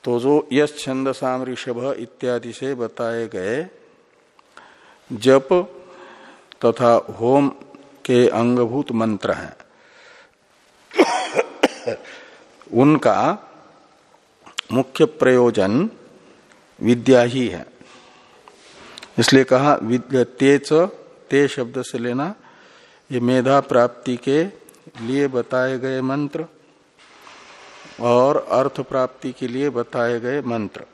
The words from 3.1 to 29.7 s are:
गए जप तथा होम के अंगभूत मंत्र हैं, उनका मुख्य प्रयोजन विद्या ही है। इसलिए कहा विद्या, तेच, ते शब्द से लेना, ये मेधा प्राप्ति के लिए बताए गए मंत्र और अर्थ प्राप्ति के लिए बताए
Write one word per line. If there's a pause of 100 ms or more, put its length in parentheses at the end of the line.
गए (1400)
जप (1160)
तथा (260)
होम (560)
के
अंगभूत
मंत्र
हैं, (3250)
उनका (1200)
मुख्य
प्रयोजन (920)
विद्या
ही
है। (1500)
इसलिए
कहा
विद्या,
तेच, (560)
ते
शब्द
से
लेना, (760)
ये
मेधा
प्राप्ति
के (580)
लिए
बताए
गए
मंत्र (1600)
और
अर्थ
प्राप्ति
के
लिए
बताए